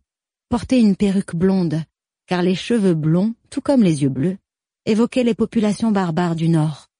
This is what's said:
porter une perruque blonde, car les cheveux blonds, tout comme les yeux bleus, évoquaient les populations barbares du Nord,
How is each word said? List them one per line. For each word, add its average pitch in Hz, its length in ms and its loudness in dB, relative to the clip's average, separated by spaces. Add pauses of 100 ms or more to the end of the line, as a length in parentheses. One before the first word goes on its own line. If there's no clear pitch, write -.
(500)
porter 240 300 -2
une 208 180 2
perruque 196 380 -2
blonde, 170 460 0 (460)
car 175 160 -2
les 180 100 2
cheveux 196 400 0
blonds, 165 400 0 (160)
tout - 120 -8
comme 277 200 2
les 156 220 2
yeux 135 60 0
bleus, 156 280 -4 (480)
évoquaient 233 380 0
les 233 100 0
populations 220 580 0
barbares 175 440 0
du 165 140 0
Nord, 156 400 -2 (100)